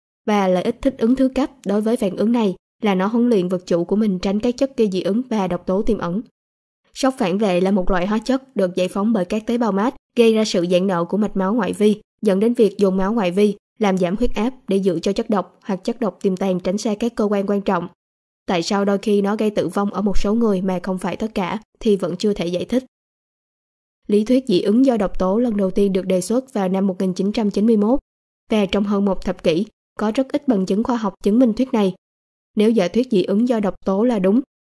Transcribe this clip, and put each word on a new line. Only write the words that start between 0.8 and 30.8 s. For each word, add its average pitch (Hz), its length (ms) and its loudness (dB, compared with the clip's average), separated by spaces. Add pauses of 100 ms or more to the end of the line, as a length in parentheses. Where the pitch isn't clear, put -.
thích 262 160 -2
ứng 233 180 2
thứ 262 200 2
cấp 269 140 0 (160)
đối 202 160 0
với 220 160 -2
phản 185 200 -2
ứng 208 140 0
này 220 240 0 (260)
là 202 140 0
nó 185 120 0
huấn 240 220 2
luyện 185 180 2
vật 180 180 -4
chủ 170 180 0
của 196 120 -2
mình 208 240 0
tránh 202 200 -2
các 247 180 -2
chất 269 200 -2
gây 220 140 2
dị 185 100 -4
ứng 202 280 -2
và 208 180 -2
độc 180 180 -6
tố 190 160 -2
tiềm 214 160 0
ẩn. 175 240 -4 (720)
Sốc 262 240 0
phản 190 200 0
vệ 185 240 2
là 190 100 2
một 196 200 0
loại 180 160 0
hóa 214 120 0
chất 262 360 -4
được 180 200 -2
giải 180 120 0
phóng 208 260 -2
bởi 185 120 0
các 214 200 -6
tế 240 120 -2
bào 233 140 0
mát, 208 240 -2 (220)
gây 226 160 6
ra 220 120 2
sự 190 260 -2
giãn 180 160 2
nở 175 220 0
của 196 80 -2
mạch 202 200 -2
máu 190 160 0
ngoại 185 200 -2
vi, 208 280 2 (200)
dẫn 196 180 2
đến 233 140 2
việc 220 240 2
dồn 190 200 2
máu 190 160 0
ngoại 190 180 0
vi, 208 240 2 (240)
làm 196 180 2
giảm 180 180 0
huyết 240 200 0
áp 220 180 -2 (140)
để 196 100 0
giữ 185 220 0
cho 196 140 -2
chất - 160 -4
độc 190 340 -4
hoặc 185 200 -6
chất - 160 -4
độc 196 220 -4
tiềm 185 160 0
tàng 185 220 -2
tránh 185 180 -4
xa 208 220 -2
các 233 160 -4
cơ 220 80 -2
quan 202 240 -2
quan 202 140 0
trọng. 175 260 -2 (580)
Tại 175 180 -2
sao 202 220 0
đôi 202 120 0
khi 202 240 0
nó 196 140 -2
gây 214 140 -2
tử 185 180 -2
vong 202 260 -2
ở 196 80 -4
một 202 160 4
số 202 160 4
người 214 280 0
mà 185 220 -2
không 185 140 -4
phải 180 180 -6
tất 220 200 -6
cả 196 240 -4 (200)
thì 208 160 2
vẫn 180 220 -4
chưa 208 160 0
thể 170 140 -4
giải 175 180 -4
thích. 254 200 -2 (1200)
Lý 208 160 2
thuyết 254 240 0
dị 175 140 2
ứng 240 240 2
do 240 120 2
độc 190 220 -2
tố 190 180 0
lần 233 200 0
đầu 190 140 0
tiên 202 220 0
được 190 120 -2
đề 185 160 0
xuất 247 320 -4
vào 190 160 -2
năm 190 180 0
một 185 120 -2
nghìn 190 140 0
chín 196 180 -2
trăm 208 200 0
chín 202 140 0
mươi 226 120 4
mốt, 226 220 2 (520)
và 214 140 2
trong 196 180 0
hơn 202 220 0
một 190 200 -2
thập 185 180 -6
kỷ, 180 220 2 (340)
có 214 160 0
rất 262 160 -2
ít 294 160 -4
bằng 196 180 2
chứng 202 180 0